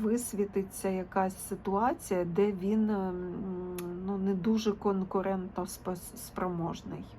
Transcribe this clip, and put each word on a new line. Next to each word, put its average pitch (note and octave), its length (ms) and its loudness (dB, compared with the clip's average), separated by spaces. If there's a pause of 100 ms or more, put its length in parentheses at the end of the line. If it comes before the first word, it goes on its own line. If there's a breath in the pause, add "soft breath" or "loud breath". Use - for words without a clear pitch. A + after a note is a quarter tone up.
висвітиться G3+ 880 0
якась F#3+ 580 0
ситуація, G3 800 2
де G3 260 4
він, G#3 380 4
м, F3+ 880 -2 (300)
ну, G3 120 0
не G3 160 2
дуже G#3+ 380 2
конкурентно F#3+ 920 0
спос-, - 540 -6
спроможний. E3+ 880 -4 (140)